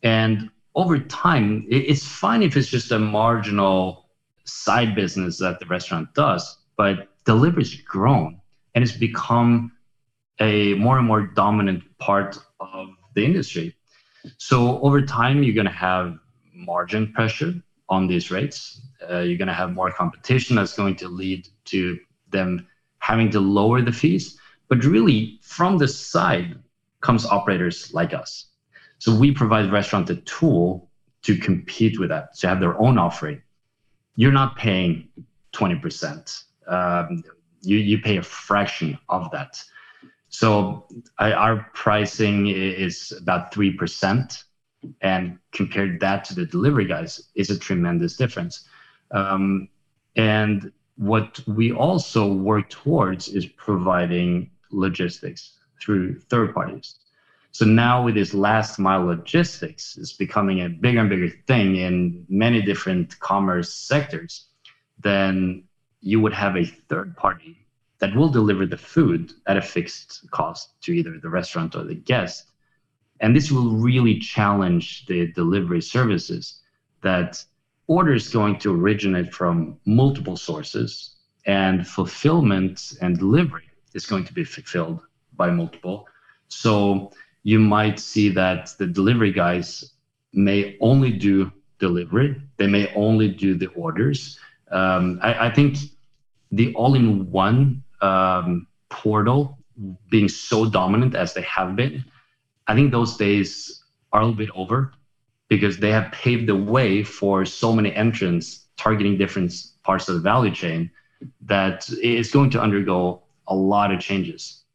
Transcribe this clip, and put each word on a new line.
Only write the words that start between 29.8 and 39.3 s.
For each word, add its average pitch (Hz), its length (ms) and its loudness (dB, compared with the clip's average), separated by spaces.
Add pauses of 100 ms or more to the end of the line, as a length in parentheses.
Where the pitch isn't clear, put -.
the 87 100 -4
tool 92 720 0 (320)
to 104 140 0
compete 101 640 0
with 87 80 -2
that, 80 300 -8
to 92 100 -2
have 92 120 0
their 87 200 0
own 123 160 4
offering. 80 460 -2 (760)
You're 131 160 6
not 135 240 2
paying 90 520 -2 (440)
twenty 135 240 -2
percent. 80 640 -10 (240)
Um, 87 560 -2 (400)
you, 95 140 2
you 107 220 2
pay 107 180 0
a 87 60 -2
fraction 101 760 -4 (100)
of 175 220 -4